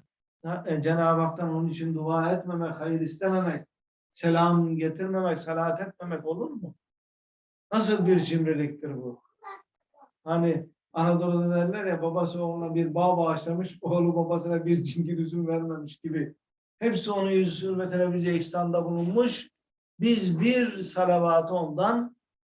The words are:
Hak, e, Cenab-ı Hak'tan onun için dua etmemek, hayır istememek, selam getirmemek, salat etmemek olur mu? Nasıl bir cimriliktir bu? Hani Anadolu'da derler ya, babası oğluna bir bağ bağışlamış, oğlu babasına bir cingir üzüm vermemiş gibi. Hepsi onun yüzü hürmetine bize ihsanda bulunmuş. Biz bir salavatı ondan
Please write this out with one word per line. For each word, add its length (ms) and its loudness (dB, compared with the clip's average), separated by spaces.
Hak, 260 -6
e, 120 0
Cenab-ı 380 4
Hak'tan 340 -2
onun 140 0
için 260 -4
dua 380 0
etmemek, 480 -4
hayır 200 -2
istememek, 680 -2
selam 640 2
getirmemek, 600 -2
salat 420 -2
etmemek 460 -8
olur 240 -4
mu? 240 -10
Nasıl 340 2
bir 140 6
cimriliktir 760 0
bu? 260 -10
Hani 440 0
Anadolu'da 640 2
derler 280 0
ya, 180 -2
babası 420 -2
oğluna 300 -4
bir 200 0
bağ 240 4
bağışlamış, 640 -2
oğlu 360 2
babasına 500 0
bir 180 2
cingir 340 -2
üzüm 280 -2
vermemiş 500 -4
gibi. 380 -6
Hepsi 320 0
onun 180 0
yüzü 380 2
hürmetine 460 0
bize 200 0
ihsanda 500 0
bulunmuş. 680 0
Biz 400 2
bir 420 2
salavatı 720 2
ondan 600 -2